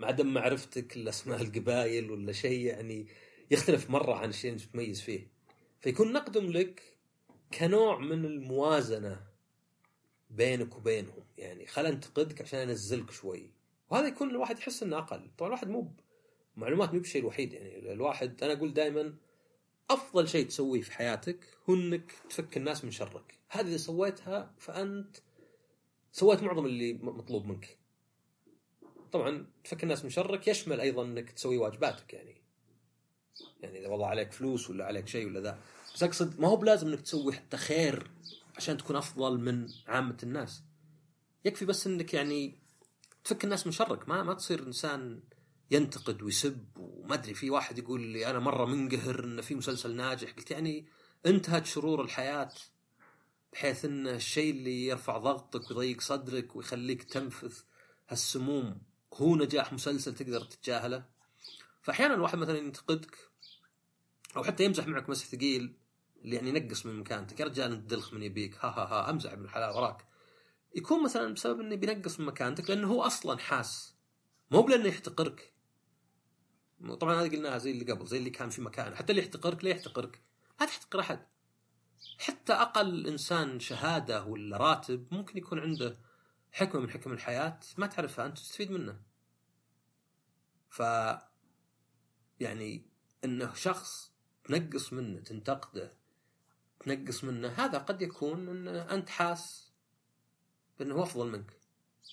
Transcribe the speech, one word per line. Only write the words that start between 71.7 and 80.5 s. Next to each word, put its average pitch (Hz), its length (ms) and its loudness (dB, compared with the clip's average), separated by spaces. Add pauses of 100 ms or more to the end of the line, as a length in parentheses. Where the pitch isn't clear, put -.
بينقص 196 440 -2
من 156 60 -4
مكانتك 143 440 -2
لأنه 202 220 2
هو 247 100 4
أصلًا 170 360 0
حاس، - 560 -4 (560)
مو 170 120 12
بلأنه 254 260 6
يحتقرك. - 640 -4 (1500)
طبعًا 165 220 4
هذه 165 80 0
قلناها 147 280 -2
زي 123 120 -2
اللي 120 220 -2
قبل، 95 140 -6
زي 117 120 -2
اللي 127 120 -4
كان 123 200 -6
في 127 120 -8
مكان. 110 320 -6
حتى - 180 0
اللي 196 100 6
يحتقرك، 175 420 -2
ليه 185 60 4
يحتقرك؟ - 500 -4 (400)